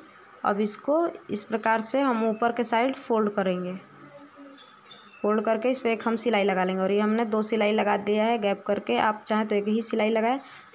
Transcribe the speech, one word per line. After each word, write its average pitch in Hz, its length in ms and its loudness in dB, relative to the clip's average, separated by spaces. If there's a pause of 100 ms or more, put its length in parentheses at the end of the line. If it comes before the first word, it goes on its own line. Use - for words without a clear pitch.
(440)
अब 202 160 0
इसको 285 460 0 (240)
इस 208 140 -6
प्रकार 220 380 0
से 269 180 -2
हम 240 260 2
ऊपर 226 260 0
के 240 120 -2
साइड 240 320 2
फोल्ड 214 360 0
करेंगे। 185 420 -2 (1500)
फोल्ड 214 220 2
करके 220 260 0
इस 262 80 0
पर 240 100 -2
एक 226 180 -2
हम 233 100 0
सिलाई 220 280 2
लगा 185 200 2
लेंगे 190 180 0
और 190 100 2
ये 202 80 2
हमने 214 260 2
दो 214 160 0
सिलाई 214 300 2
लगा 208 260 2
दिया 208 260 0
है 233 140 2
गैप 202 280 -2
करके, 208 320 -2
आप 214 280 2
चाहें 220 220 0
तो 214 60 0
एक 202 120 0
ही 214 160 0
सिलाई 220 280 0
लगाएं। 226 280 2 (360)